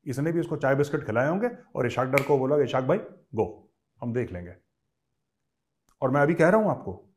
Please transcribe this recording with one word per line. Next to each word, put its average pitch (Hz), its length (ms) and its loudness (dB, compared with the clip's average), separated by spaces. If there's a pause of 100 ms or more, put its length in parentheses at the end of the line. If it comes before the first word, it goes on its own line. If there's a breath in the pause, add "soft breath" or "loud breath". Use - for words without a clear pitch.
इसने 143 220 -2
भी 170 80 -2
इसको 160 160 -4
चाय 139 200 2
बिस्किट 143 300 -2
खिलाए 117 240 0
होंगे 208 200 -2 (260 loud breath)
और 131 120 0
इशाक 127 200 -2
डर 135 160 0
को 147 140 2
बोला, 131 200 0
"इशाक 131 260 0
भाई, 147 140 2 (380)
गो, - 380 -4 (280)
हम 120 120 -6
देख 120 180 -4
लेंगे।" 87 240 -12 (1500)
और 131 100 0
मैं 143 100 2
अभी 147 120 4
कह 160 160 6
रहा 220 120 6
हूं 202 100 2
आपको - 340 -8 (120)